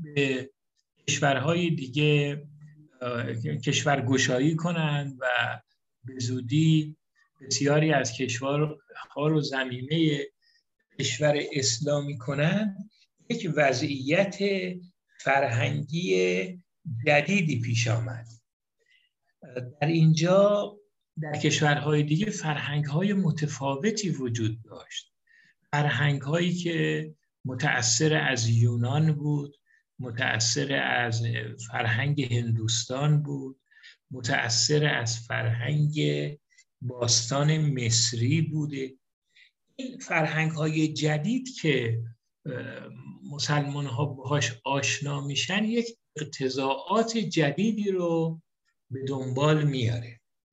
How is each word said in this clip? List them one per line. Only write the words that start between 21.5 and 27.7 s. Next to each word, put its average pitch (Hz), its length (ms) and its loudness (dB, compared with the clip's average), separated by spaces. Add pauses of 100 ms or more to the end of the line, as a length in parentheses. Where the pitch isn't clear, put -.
دیگه 160 280 2
فرهنگ‌های 147 840 -2
متفاوتی 156 960 0
وجود 117 520 -2
داشت. - 500 -16 (580)
فرهنگ‌هایی 147 840 2
که 156 560 -2 (340)
متأثر 143 720 2